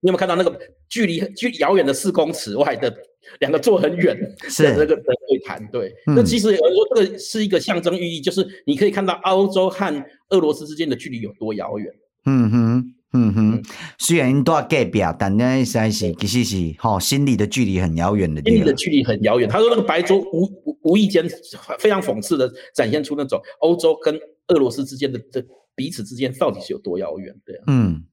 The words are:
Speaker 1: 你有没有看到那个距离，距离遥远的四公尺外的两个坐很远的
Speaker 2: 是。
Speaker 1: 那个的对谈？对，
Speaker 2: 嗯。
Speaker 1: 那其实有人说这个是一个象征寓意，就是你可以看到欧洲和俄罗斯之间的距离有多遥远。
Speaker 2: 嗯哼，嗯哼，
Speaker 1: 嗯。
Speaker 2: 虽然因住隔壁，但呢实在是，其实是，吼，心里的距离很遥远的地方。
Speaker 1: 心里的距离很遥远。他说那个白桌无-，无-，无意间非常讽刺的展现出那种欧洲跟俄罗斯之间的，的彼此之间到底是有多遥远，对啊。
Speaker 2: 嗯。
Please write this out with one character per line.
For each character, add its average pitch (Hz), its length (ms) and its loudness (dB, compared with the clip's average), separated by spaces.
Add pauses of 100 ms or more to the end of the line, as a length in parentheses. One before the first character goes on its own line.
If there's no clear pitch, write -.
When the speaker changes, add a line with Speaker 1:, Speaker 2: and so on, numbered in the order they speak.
Speaker 1:
你 175 80 2
有 185 40 2
没 - 20 0
有 - 20 -2
看 190 100 -2
到 180 80 -2
那 180 80 0
个 165 100 2 (360)
距 226 180 -2
离， 165 140 -2 (140)
距 247 140 -6
离 240 100 -10
遥 160 180 2
远 165 100 2
的 139 80 0
四 - 160 -4
公 165 220 0
尺 107 240 -8
外 143 180 0
的 117 180 -4 (460)
两 139 140 -2
个 160 40 0
坐 185 220 2
很 170 180 0
远 - 240 0
的 - 300 -10
Speaker 2:
是。 - 200 0
Speaker 1:
那 110 80 2
个 151 180 2
的 - 0 -
对 - 500 -2
谈？ - 240 -8
对， 110 240 -6 (140)
Speaker 2:
嗯。 151 80 4
Speaker 1:
那 233 80 6
其 220 160 2
实 202 80 0
有 214 40 4
人 185 80 2
说 214 360 4
这 202 100 4
个 202 140 -8
是 214 240 -4
一 - 20 -2
个 185 140 2
象 175 200 -2
征 170 160 -2
寓 175 80 -4
意， 170 160 -6
就 175 120 -2
是 190 120 0 (220)
你 147 80 0
可 165 100 0
以 202 60 4
看 196 160 -2
到 180 160 0
欧 190 240 2
洲 190 240 2
和 160 340 -4 (260)
俄 190 100 4
罗 151 120 2
斯 151 140 -8
之 151 80 -14
间 156 160 -4
的 120 60 -2
距 117 120 -12
离 123 120 -10
有 101 180 -10
多 110 160 -6
遥 104 240 -6
远。 104 80 -8 (400)
Speaker 2:
嗯 123 240 4
哼， 117 340 2 (280)
嗯 117 200 4
哼， 107 200 4
Speaker 1:
嗯。 110 100 -2 (340)
Speaker 2:
虽 - 220 0
然 131 100 2
因 135 160 2
住 160 60 2 (180)
隔 139 180 4
壁， 98 140 0 (160)
但 98 200 0
呢 127 280 2
实 - 60 -6
在 110 180 0
是， 104 260 -2
其 104 120 -6
实 120 160 0
是， 101 140 -2 (220)
吼， 107 200 0
心 139 260 0
里 127 120 2
的 101 100 0
距 117 180 0
离 95 140 0
很 90 160 0
遥 92 220 0
远 92 180 2
的 76 80 -6
地 226 80 2
方。 233 60 6
Speaker 1:
心 196 80 4
里 156 40 4
的 139 60 2
距 - 160 -6
离 139 140 2
很 107 180 -2
遥 107 160 4
远。 117 100 2
他 107 120 2
说 226 100 4
那 240 60 2
个 214 60 0
白 165 200 0
桌 185 160 2
无-， 170 240 -2 (240)
无-， 302 160 -8
无 165 140 4
意 214 100 4
间 175 180 2 (540)
非 214 100 2
常 196 140 0
讽 110 180 -4
刺 156 160 -2
的 127 140 0 (240)
展 120 160 0
现 147 140 -2
出 147 120 -6
那 143 80 -4
种 131 160 -4 (200)
欧 170 160 2
洲 165 260 2
跟 156 160 0 (300)
俄 170 100 4
罗 135 100 2
斯 131 160 -6
之 135 120 -14
间 131 160 -4
的， 120 60 -8 (140)
的 123 120 -8 (300)
彼 131 160 -8
此 - 120 -12
之 110 140 -14
间 127 180 -4
到 143 160 -2
底 101 100 -10
是 - 120 -10
有 - 80 -8
多 90 180 -6
遥 82 220 -8
远， 95 120 -16 (140)
对 92 80 -16
啊。 - 140 -18
Speaker 2:
嗯。 98 440 0